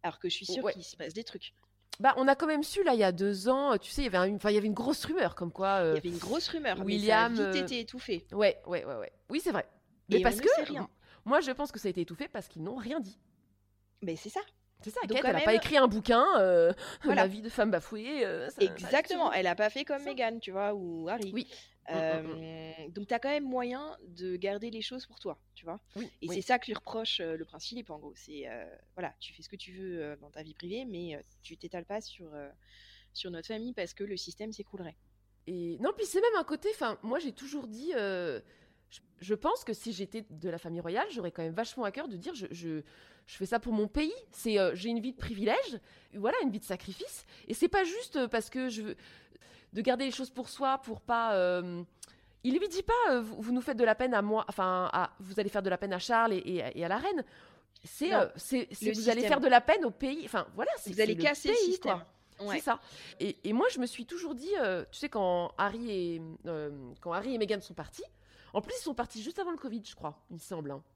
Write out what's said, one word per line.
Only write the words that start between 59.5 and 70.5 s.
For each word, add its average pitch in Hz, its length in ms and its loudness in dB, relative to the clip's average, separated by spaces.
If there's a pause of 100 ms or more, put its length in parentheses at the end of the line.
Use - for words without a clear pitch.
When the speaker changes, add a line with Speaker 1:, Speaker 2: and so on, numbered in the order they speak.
Speaker 2:
peine 330 240 4
au 240 80 2
pays. 277 320 -4
Enfin, 208 320 -2
voilà, 247 220 -2
c'est, - 160 -10
Speaker 1:
Vous 208 80 0
allez 214 100 4
Speaker 2:
c'est - 60 0
le 233 60 0
Speaker 1:
casser 294 260 2
le 427 60 6
Speaker 2:
pays, 440 100 4
Speaker 1:
système. 269 360 0 (360)
Speaker 2:
quoi. 202 100 -8
Speaker 1:
Ouais. 196 80 -2
Speaker 2:
C'est 311 60 -2
ça. 240 180 0 (400)
Et, - 240 -2
et 208 80 -2
moi, 262 180 4
je 494 100 -4
me 254 60 0
suis 240 200 -8
toujours 339 280 -8
dit, 311 280 -4
euh, 185 320 0
tu - 60 -14
sais, - 100 -4
quand 180 480 0
Harry 220 340 -2
et, 175 300 -4 (240)
euh, 156 240 -6 (320)
quand 175 100 -6
Harry 208 240 -2
et - 20 -2
Meghan 208 220 0
sont 190 140 -16
partis, 170 300 -12 (500)
en 208 80 0
plus, - 180 -10
ils - 40 -12
sont 294 100 -4
partis 226 280 -6
juste 302 180 -8
avant 349 120 -2
le 330 60 -4
covid, 226 260 -8
je - 120 -16
crois, - 340 -10
il 175 60 -14
me 165 40 -14
semble, 156 320 -8